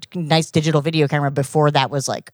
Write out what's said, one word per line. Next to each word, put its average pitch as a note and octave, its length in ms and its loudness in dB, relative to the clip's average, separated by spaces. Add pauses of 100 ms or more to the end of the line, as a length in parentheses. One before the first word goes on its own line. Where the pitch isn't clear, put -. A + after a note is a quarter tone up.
(160)
nice D#3+ 340 0
digital D#3 320 2
video D#3 260 0
camera C#3+ 220 -2
before C#3+ 400 0
that C#3 220 2
was, C#3 160 -4
like, - 260 -8